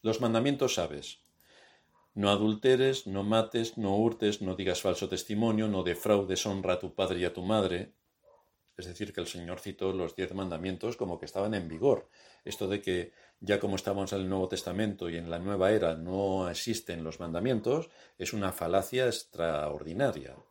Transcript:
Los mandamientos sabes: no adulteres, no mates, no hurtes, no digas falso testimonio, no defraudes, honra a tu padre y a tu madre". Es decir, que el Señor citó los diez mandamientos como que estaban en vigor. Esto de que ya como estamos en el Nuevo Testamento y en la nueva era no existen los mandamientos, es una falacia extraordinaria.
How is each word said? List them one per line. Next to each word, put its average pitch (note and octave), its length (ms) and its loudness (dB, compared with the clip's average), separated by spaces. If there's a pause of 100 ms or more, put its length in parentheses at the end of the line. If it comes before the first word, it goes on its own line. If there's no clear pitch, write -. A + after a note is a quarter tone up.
Los A2 200 2
mandamientos B2 540 2
sabes: D2 460 -4 (920)
no G2+ 140 2
adulteres, B2 800 4
no G2 160 -2
mates, A2+ 560 2
no G2 180 2
hurtes, G#2+ 460 2
no F#2 120 -2
digas F#2 280 -2
falso F#2 260 0
testimonio, A2 600 0
no F#2+ 140 0
defraudes, F#2 640 2
honra F#2+ 300 0
a F2+ 40 -4
tu - 160 -8
padre F#2 260 0
y F2+ 40 0
a F2 80 0
tu F2+ 100 -8
madre". F#2+ 520 0 (840)
Es F2+ 100 -12
decir, F2+ 260 -8
que - 80 -6
el E2+ 60 -4
Señor F2 340 -8
citó F#2+ 320 -2
los F2+ 240 -2
diez F#2 180 -4
mandamientos F#2+ 600 -4
como F2 220 -4
que - 80 -10
estaban G#2 280 -2
en F2+ 140 -2
vigor. F#2+ 400 2 (360)
Esto F#2+ 240 -4
de G2+ 140 0
que F2+ 300 -2 (280)
ya G2+ 200 2
como G2 160 0
estamos G2 360 -2
en G2 80 -2
el F#2+ 80 -2
Nuevo F#2 200 0
Testamento F#2+ 600 -2
y E2+ 80 -4
en E2+ 140 -6
la E2+ 80 -4
nueva G2 340 4
era F2+ 220 4
no F#2 560 0
existen E2+ 540 -6
los D#2+ 160 -8
mandamientos, A2 680 0 (300)
es - 140 -4
una G2+ 180 -2
falacia F#2+ 560 0
extraordinaria. D#2 1300 -2 (140)